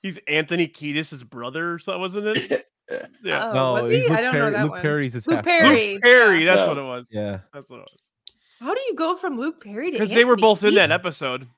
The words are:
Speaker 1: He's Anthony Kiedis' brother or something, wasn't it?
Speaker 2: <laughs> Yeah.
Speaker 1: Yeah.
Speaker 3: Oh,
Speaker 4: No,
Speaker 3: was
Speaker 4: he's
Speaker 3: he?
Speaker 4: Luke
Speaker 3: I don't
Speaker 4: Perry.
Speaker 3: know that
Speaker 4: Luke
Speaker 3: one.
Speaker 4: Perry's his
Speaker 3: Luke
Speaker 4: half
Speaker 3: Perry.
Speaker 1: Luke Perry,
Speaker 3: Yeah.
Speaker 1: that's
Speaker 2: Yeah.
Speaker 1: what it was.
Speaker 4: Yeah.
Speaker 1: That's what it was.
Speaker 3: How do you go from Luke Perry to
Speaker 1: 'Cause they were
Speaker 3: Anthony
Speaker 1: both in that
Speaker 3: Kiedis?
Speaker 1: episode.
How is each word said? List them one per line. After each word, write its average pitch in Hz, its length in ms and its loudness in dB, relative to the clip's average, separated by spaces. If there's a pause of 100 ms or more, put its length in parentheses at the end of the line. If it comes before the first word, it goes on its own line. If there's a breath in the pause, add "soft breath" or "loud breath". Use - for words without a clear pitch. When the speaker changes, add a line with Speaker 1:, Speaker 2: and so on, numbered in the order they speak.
Speaker 1:
He's 180 160 -10 (100)
Anthony 156 400 0
Kiedis' 147 580 -8
brother 135 460 -8
or 170 60 -8
something, 185 240 -8
wasn't 196 240 -6 (100)
it? - 360 -4
Speaker 2:
<laughs> - 40 -20 (140)
Yeah. - 160 -10 (180)
Speaker 1:
Yeah. - 260 -4
Speaker 3:
Oh, - 40 -6 (220)
Speaker 4:
No, 120 80 -2
Speaker 3:
was 117 100 0
Speaker 4:
he's - 100 2
Speaker 3:
he? - 60 2
Speaker 4:
Luke - 80 2
Speaker 3:
I - 20 0
don't - 120 -2
Speaker 4:
Perry. 143 120 0
Speaker 3:
know - 60 0
that - 140 -2
Speaker 4:
Luke - 80 -2
Speaker 3:
one. - 100 -10
Speaker 4:
Perry's 147 320 -2
his 120 120 -8
Speaker 3:
Luke 330 100 0
Speaker 4:
half - 100 -4
Speaker 3:
Perry. 302 480 4
Speaker 1:
Luke 202 80 -8
Perry, 233 420 6
Speaker 3:
Yeah. 185 120 4
Speaker 1:
that's 95 100 4
Speaker 2:
Yeah. 82 80 0
Speaker 1:
what 139 40 -6
it 139 80 -8
was. 123 240 -10
Speaker 4:
Yeah. 104 280 -6 (160)
Speaker 1:
That's 139 160 -20
what 123 100 -20
it - 100 -20
was. - 200 -20 (500)
Speaker 3:
How 277 140 -6
do 508 120 -4
you 427 100 -4
go 330 200 -2
from 339 220 -6
Luke 294 260 -8
Perry 226 280 -8
to 247 60 -6
Speaker 1:
'Cause 202 120 -2
they 233 160 4
were 247 60 4
Speaker 3:
Anthony 202 100 2
Speaker 1:
both 214 220 4
in 208 100 4
that 175 160 6
Speaker 3:
Kiedis? 160 40 4
Speaker 1:
episode. 139 640 -6